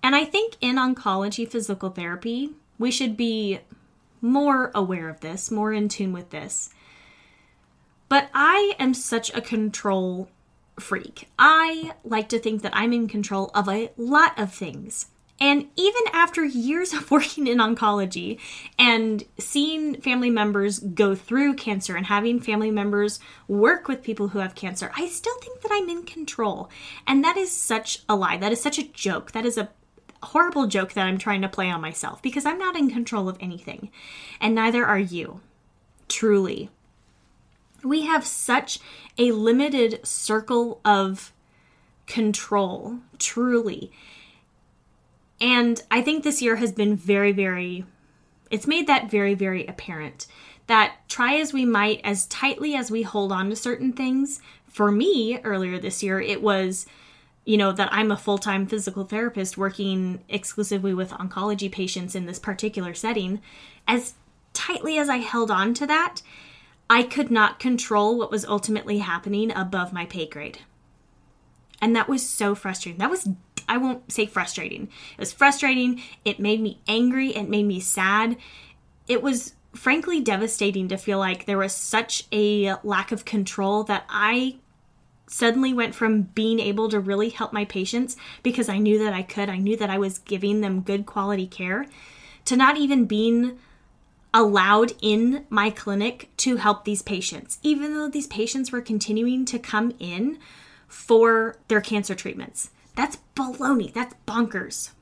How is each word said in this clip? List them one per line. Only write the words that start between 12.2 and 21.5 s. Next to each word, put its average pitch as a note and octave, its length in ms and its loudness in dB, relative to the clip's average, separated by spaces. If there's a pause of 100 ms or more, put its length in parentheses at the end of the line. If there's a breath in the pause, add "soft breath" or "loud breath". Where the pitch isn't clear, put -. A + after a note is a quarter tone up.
to A#3 100 0
think A3 240 -2
that - 140 -4
I'm A3+ 160 2
in A#3 160 0
control G3+ 460 -4
of G3+ 140 2
a A3 280 -2
lot C#4+ 420 4
of G3+ 140 -2
things. - 540 -10 (340)
And C#4 360 4
even G#4 260 2 (100)
after E4+ 320 2
years C#4+ 480 -2
of C#4+ 200 -2
working D4 340 2
in A#3+ 120 4
oncology G#3 840 0 (360 loud breath)
and A3 460 4 (160)
seeing D4+ 640 -2
family B3 300 0
members G#3 500 2
go G3 340 2
through C4 400 2